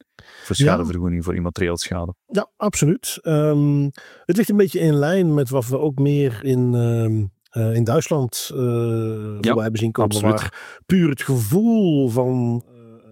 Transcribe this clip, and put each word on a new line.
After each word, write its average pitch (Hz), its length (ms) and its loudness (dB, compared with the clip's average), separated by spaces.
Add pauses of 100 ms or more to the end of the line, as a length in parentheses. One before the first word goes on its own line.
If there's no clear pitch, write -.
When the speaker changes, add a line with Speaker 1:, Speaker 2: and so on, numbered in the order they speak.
(180)
Speaker 1:
voor - 400 -8
Speaker 2:
Ja. 139 80 2
Speaker 1:
schadevergoeding 87 580 0
voor 90 120 -4
immaterieel 87 420 -2
schade. 87 380 -6 (100)
Speaker 2:
Ja, 302 300 -4
absoluut. - 680 -2
Ehm, 147 680 2 (360)
het 175 120 0
ligt 226 120 2
een 208 80 2
beetje 190 220 2
in 156 160 4
lijn 160 380 2
met 139 160 2
wat 127 180 -2
we 131 100 -2
ook 139 220 -2
meer 139 440 0
in, 127 320 2
ehm, 117 500 0 (240)
eh, 113 260 -2
in 117 80 2
Duitsland, 131 720 -2
eh, 143 40 -8
voorbij 113 1040 -2
hebben 110 160 -2
zien 113 120 -2
komen, 104 200 0
Speaker 1:
absoluut. 107 300 2
Speaker 2:
waar - 440 -14
puur 175 240 2
het 135 120 -4
gevoel 147 880 2
van, 123 580 0
eh, - 60 -20 (380)